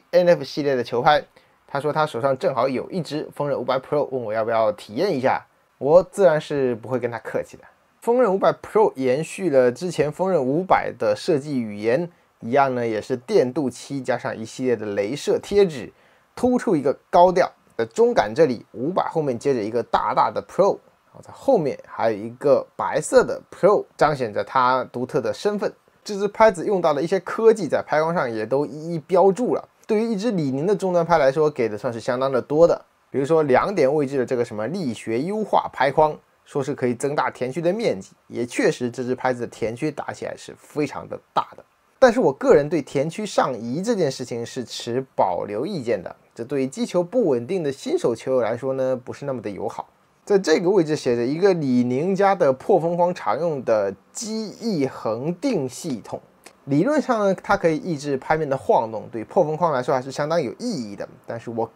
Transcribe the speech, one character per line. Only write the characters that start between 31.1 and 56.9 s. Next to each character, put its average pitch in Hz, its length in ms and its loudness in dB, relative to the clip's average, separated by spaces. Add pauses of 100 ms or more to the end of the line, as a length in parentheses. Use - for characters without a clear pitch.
来 135 140 4
说， 156 180 2
给 120 180 0
的 104 80 -4
算 120 160 -4
是 117 60 -8
相 123 220 -2
当 135 100 0
的 127 100 0
多 156 280 6
的。 - 160 -2 (260)
比 120 80 -4
如 143 60 0
说 160 180 4
两 139 320 2
点 143 180 2
位 151 140 0
置 139 120 -4
的 123 60 0
这 127 120 -4
个 120 80 0
什 110 100 -8
么 107 140 -6
力 151 260 -6
学 113 280 -4
优 208 200 -4
化 - 300 0
拍 139 180 0
框， 151 260 2 (280)
说 - 180 -4
是 139 120 -6
可 127 120 -2
以 123 80 0
增 139 200 -4
大 131 160 -2
填 127 200 -6
区 151 100 -8
的 170 120 0
面 190 260 -2
积， - 140 -16 (160)
也 113 180 -6
确 190 240 0
实 123 200 -2
这 127 120 -8
只 123 120 -4
拍 - 180 0
子 123 80 -8
的 117 60 -6
填 110 280 -6
区 151 160 -4
打 147 220 -8
起 - 140 -12
来 - 100 -10
是 - 220 -18
非 - 280 -6
常 - 220 -12
的 - 100 -10 (140)
大 - 240 -2
的。 - 80 -20 (340)
但 254 140 8
是 247 80 0
我 165 100 4
个 226 240 4
人 147 140 6
对 147 140 0
填 143 260 -2
区 214 160 -8
上 151 340 0
移 120 220 -6
这 220 160 0
件 156 140 0
事 131 120 -8
情 120 220 -8
是 123 180 -8
持 120 420 -6 (120)
保 92 280 0
留 107 200 -6
意 180 180 -6
见 110 180 -2
的， - 140 -12 (200)
这 117 100 -10
对 139 180 -4
于 131 40 0
击 226 180 -6
球 180 180 0
不 190 260 0
稳 120 180 0
定 175 180 -4
的 143 80 -2
新 330 260 -4
手 131 160 0
球 131 200 -4
友 127 80 2
来 110 120 -2
说 135 200 -4
呢， 131 200 -2
不 120 180 -8
是 135 120 -14
那 139 80 -6
么 123 80 -8
的 104 80 -8
友 95 180 -8
好。 - 220 -10 (340)
在 202 160 2
这 175 220 2
个 170 80 0
位 190 160 4
置 151 100 -2
写 123 220 0
着 120 80 0
一 143 140 -2
个 190 160 4
李 131 300 2
宁 143 300 -2
家 196 200 4
的 165 180 4
破 180 260 2
风 170 180 0
框 175 180 2
常 135 240 -2
用 151 260 -2
的 101 300 2 (180)
机 220 380 -8
翼 165 360 -2
恒 127 500 -4
定 202 320 -2
系 123 360 -8
统， - 160 -12 (440)
理 143 180 2
论 285 180 2